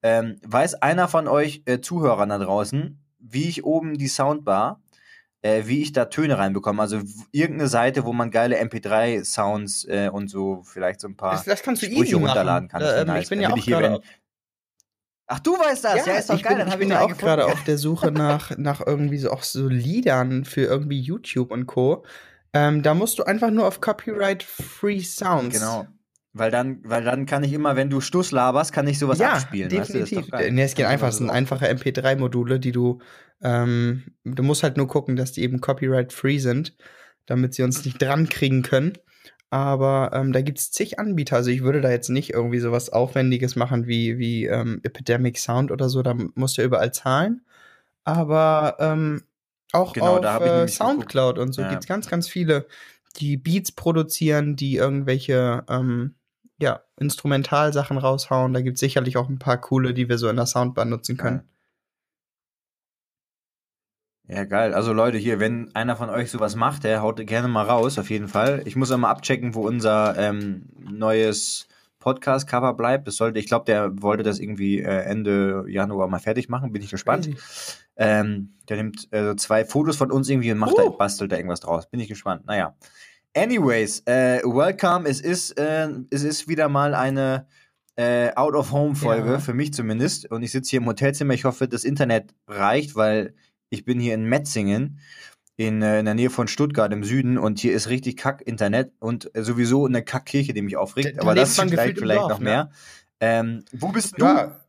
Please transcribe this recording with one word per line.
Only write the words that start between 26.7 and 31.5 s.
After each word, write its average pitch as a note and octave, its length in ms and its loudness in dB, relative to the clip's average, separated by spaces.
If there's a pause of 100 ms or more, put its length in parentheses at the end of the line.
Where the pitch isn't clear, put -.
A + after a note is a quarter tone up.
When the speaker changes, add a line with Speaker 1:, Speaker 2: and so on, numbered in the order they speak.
Speaker 1:
weil A#2 220 -2
dann B2 200 0
kann C#3+ 200 0
ich C#3+ 80 0
immer, D3+ 240 0
wenn C#3 120 0
du C#3 120 0
Stuss F3+ 300 0
laberst, C3 420 2
kann C#3+ 140 0
ich C#3+ 120 0
sowas C#3 200 2
Speaker 2:
Ja, B3+ 140 4
Speaker 1:
abspielen, F3 380 -2
weißt G3+ 220 -2
du? - 60 0
Das - 120 -4
ist G3+ 60 -2
doch F3 40 -4
Speaker 2:
definitiv. - 100 -10
Speaker 1:
geil. B2 200 -2
Speaker 2:
Nee, B2+ 120 4
es C3+ 120 -2
geht C#3 80 2
Speaker 1:
Kann - 40 4
man B2 60 4
Speaker 2:
einfach, C3+ 160 0
es A2+ 60 -4
Speaker 1:
so - 40 -4
Speaker 2:
sind A#2+ 100 0
Speaker 1:
auch - 60 -2
Speaker 2:
einfache C3 340 0